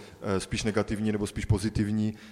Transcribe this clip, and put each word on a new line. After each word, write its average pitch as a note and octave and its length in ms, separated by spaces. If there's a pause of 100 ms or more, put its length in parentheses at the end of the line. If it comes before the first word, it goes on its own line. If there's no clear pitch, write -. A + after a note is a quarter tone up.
(220)
eh, G2 180
spíš - 240
negativní G#2+ 480
nebo G#2 160
spíš - 180
pozitivní, G#2+ 680 (180)